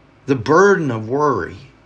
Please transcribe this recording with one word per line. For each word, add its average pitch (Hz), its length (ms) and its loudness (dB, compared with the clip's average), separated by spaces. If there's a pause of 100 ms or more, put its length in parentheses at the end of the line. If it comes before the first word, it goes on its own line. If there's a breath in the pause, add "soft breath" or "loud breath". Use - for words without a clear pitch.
(260)
the 139 80 0
burden 165 560 2
of 110 180 -8
worry, 120 480 -4 (300)